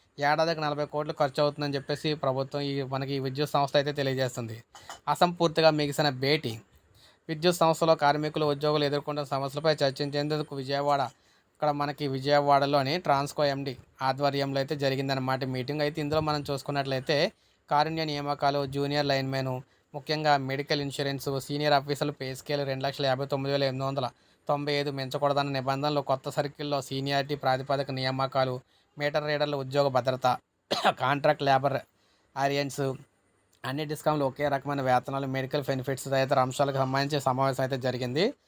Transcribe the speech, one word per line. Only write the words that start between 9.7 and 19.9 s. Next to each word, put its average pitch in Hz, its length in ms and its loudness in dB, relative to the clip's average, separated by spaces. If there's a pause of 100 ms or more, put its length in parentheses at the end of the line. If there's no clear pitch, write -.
చర్చించేందుకు 147 800 -2
విజయవాడ, 139 460 0 (520)
ఇక్కడ 151 180 0
మనకి 147 380 -2
విజయవాడలోని 143 920 4
ట్రాన్స్కో 143 460 0
ఎండీ 139 320 -2 (260)
ఆధ్వర్యంలో 139 580 0
అయితే 139 160 -2
జరిగిందన్నమాట 135 680 0 (120)
మీటింగ్. 143 300 -2
అయితే 151 140 -4
ఇందులో 156 280 0
మనం 147 220 -2
చూసుకున్నట్లయితే, 139 680 -2 (520)
కారుణ్య 160 340 2
నియామకాలు, 143 640 0
జూనియర్ 139 460 0
లైన్మెన్, 135 400 -2 (420)